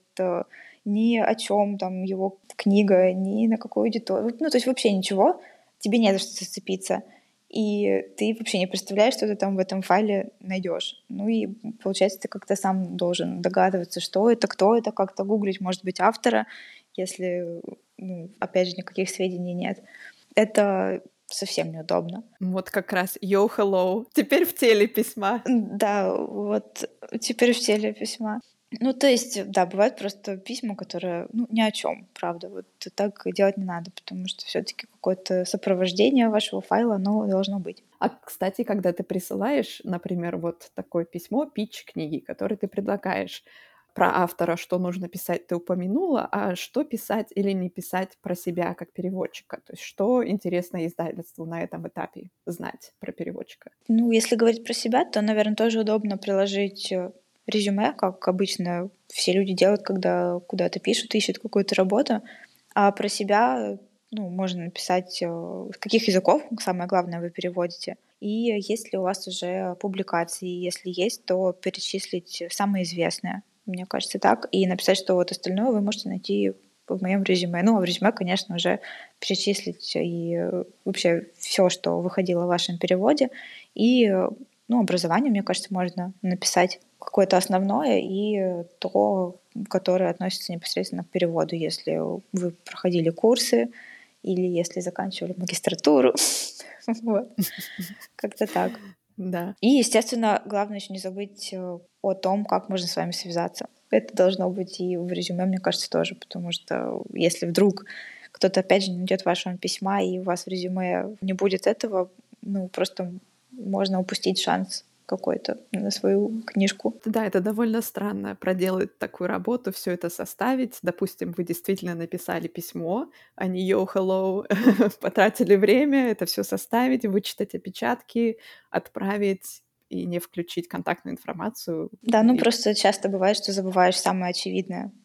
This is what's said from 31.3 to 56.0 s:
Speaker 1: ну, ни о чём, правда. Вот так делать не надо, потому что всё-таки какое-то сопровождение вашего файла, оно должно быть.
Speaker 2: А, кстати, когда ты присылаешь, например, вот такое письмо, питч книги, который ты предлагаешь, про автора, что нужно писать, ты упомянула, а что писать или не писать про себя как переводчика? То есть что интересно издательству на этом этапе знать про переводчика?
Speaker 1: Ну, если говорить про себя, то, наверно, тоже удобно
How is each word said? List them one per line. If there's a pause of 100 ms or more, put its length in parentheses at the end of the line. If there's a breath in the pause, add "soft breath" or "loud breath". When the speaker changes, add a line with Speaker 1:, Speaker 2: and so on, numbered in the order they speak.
Speaker 1:
ну,
ни
о
чём,
правда.
Вот (300)
так (140)
делать
не
надо,
потому
что
всё-таки
какое-то
сопровождение
вашего
файла,
оно
должно
быть. (160)
Speaker 2:
А,
кстати,
когда
ты
присылаешь,
например,
вот
такое
письмо,
питч
книги,
который
ты
предлагаешь, (500 soft breath)
про
автора,
что
нужно
писать,
ты
упомянула,
а
что
писать
или
не
писать (120)
про
себя
как
переводчика?
То
есть
что
интересно
издательству
на
этом
этапе (160)
знать
про
переводчика? (160)
Speaker 1:
Ну,
если
говорить
про
себя,
то,
наверно,
тоже
удобно